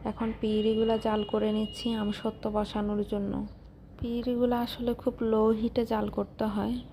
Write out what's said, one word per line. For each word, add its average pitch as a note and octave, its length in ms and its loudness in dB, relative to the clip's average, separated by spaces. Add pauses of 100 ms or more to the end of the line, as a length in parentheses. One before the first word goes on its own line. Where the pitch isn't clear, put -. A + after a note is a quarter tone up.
এখন A3 360 -2
পিউরিগুলা A3 560 2
জাল G#3+ 280 0
করে G#3+ 280 0
নিচ্ছি A3 400 -2
আমসত্ত্ব G#3+ 580 -2
বসানোর G#3 600 0
জন্য। G3+ 360 -2 (540)
পিউরিগুলা A#3+ 600 2
আসলে A#3+ 340 -2
খুব A#3+ 260 0
লো A3 280 6
হিটে A3+ 380 2
জাল G#3+ 220 0
করতে G#3 360 -2
হয় G#3+ 340 0 (140)